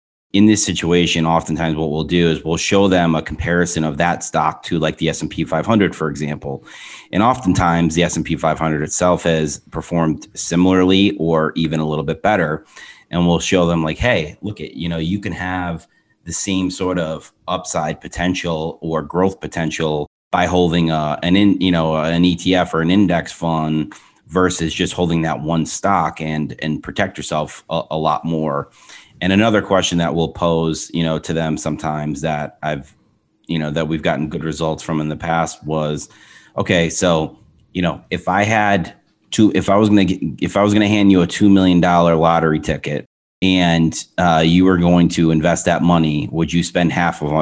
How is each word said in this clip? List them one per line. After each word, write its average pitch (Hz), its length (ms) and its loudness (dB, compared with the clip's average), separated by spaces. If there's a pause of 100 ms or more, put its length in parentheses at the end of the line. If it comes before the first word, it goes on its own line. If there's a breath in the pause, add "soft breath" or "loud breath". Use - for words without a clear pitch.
(340)
in 104 140 6
this 104 180 4
situation, 85 600 2
oftentimes 82 480 0
what 78 160 -2
we'll 78 120 -2
do 85 240 2
is 76 160 0
we'll 80 140 -2
show 98 300 2
them 87 260 2
a 78 80 0
comparison 85 640 -2
of 73 140 -4
that 85 260 0
stock 78 400 -2
to, 85 160 -4
like, 78 180 -2
the 80 100 -2
S 78 140 -4
and 78 80 -6
P 82 140 -6
five 78 200 -4
hundred, 98 320 2
for 78 140 -4
example. 71 560 -8 (460 loud breath)
And 95 100 0
oftentimes 92 720 2
the 85 80 2
S 80 140 0
and 82 100 -2
P 82 100 -4
five 76 220 0
hundred 78 240 -2
itself 87 420 0
has 80 360 0 (100)
performed 80 640 -2
similarly 92 840 2
or 80 380 0
even 80 240 -2
a 78 80 -2
little 76 160 -2
bit 78 200 -6
better. 85 420 0 (460 loud breath)
And 87 160 2
we'll 85 120 4
show 87 280 2
them, 85 160 0
like, 78 160 -4
"Hey, 90 420 -2
look 107 180 -10
at, - 140 -14
you 85 160 -6
know, 82 80 -4
you 87 220 -4
can 85 140 -8
have 90 540 -8 (360)
the 82 100 -10
same 92 380 -2
sort 90 260 -4
of 80 340 -6 (160)
upside - 540 -6
potential 85 800 -4
or 80 220 -4
growth 90 360 -2
potential 78 680 -4 (240)
by 90 160 2
holding 85 420 2
a, 76 320 -2
an 87 140 2
in-, 101 260 4
you 92 100 2
know, 80 260 2
an 85 280 2
E 90 100 2
T 90 200 0
F 87 180 2
or 82 80 0
an 82 80 0
index 87 420 2
fund 78 600 -4 (320 loud breath)
versus 87 480 0
just 87 200 -2
holding 85 280 0
that 76 200 -4
one 80 220 0
stock 87 560 -2
and, 78 400 -4
and 76 220 -4
protect 92 360 -4
yourself - 520 -6
a, 80 220 -2
a 78 80 -2
lot 76 260 0
more." 78 460 -4 (500 loud breath)
And 92 100 0
another 107 300 4
question 90 380 0
that 82 160 0
we'll 82 180 -2
pose, 82 600 -2
you 87 80 -2
know, 80 180 -2
to 80 120 -8
them 80 240 -2
sometimes 76 640 -6
that 73 400 -6
I've, 73 320 -8 (540)
you 85 100 -2
know, 76 140 -4
that 78 160 -2
we've 78 140 -4
gotten 78 260 -2
good 73 160 -8
results 78 400 -4
from 80 160 -4
in 76 80 -4
the 76 80 -6
past 82 480 -4
was, 76 460 -4 (480 loud breath)
"Okay, 85 320 2
so, 80 500 0 (340)
you 92 80 -4
know, 80 280 -2
if 87 180 -6
I 95 160 2
had 104 500 0 (380)
two, 107 240 4
if 87 140 0
I 98 80 4
was 107 100 4
gonna 101 160 4
get, 90 160 0 (220)
if 90 160 -2
I 101 60 4
was 104 100 2
gonna 104 160 2
hand 101 200 4
you 92 120 6
a 85 60 2
two 104 200 2
million 92 320 6
dollar 85 380 4
lottery 80 420 2
ticket 73 460 -6 (360)
and, 85 640 2 (140)
uh, 85 280 4
you 90 200 6
were 92 120 4
going 87 320 4
to 82 220 2
invest 82 340 0
that 82 180 0
money, 80 480 2
would 80 200 -2
you 85 100 0
spend 87 300 0
half 82 300 -2
of 73 100 -4 (100)